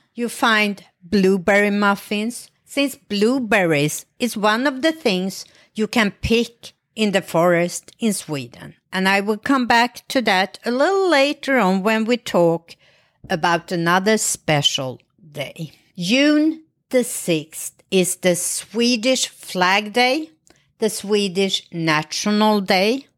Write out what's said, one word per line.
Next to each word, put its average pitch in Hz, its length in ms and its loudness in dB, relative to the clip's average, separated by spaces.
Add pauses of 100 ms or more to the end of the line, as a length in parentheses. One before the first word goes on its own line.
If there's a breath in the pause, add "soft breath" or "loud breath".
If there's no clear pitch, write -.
(140)
you 233 160 -4
find 214 540 0 (180)
blueberry 196 720 2
muffins, 208 800 -2 (120)
since 277 320 -2
blueberries 202 1080 0 (140)
is 233 180 -4
one 214 300 0
of 262 160 -6
the 330 80 2
things 190 520 -2 (300 soft breath)
you 214 140 -4
can 214 240 0 (100)
pick - 520 -2 (220)
in 214 160 0
the 190 100 0
forest 175 760 0
in 220 140 0
Sweden. - 600 -10 (180)
And 190 160 0
I 196 120 2
will 208 160 -2
come 269 280 0
back 240 440 0
to 262 120 0
that 202 440 0
a 233 60 -4
little 359 380 0
later 277 480 0
on 190 240 2
when 220 240 0
we 240 120 0
talk 170 580 0 (520 soft breath)
about 170 440 -2
another 185 460 2
special - 840 -2 (300)
day. 151 420 -12 (240 soft breath)
June 302 680 2 (260)
the 254 140 0
sixth - 880 -6
is 185 280 0
the 180 180 2
Swedish 240 920 -2
Flag 196 680 -2
Day, 262 360 0 (480 soft breath)
the 220 120 0
Swedish 196 800 -2
National 202 920 0
Day, 208 460 0 (100)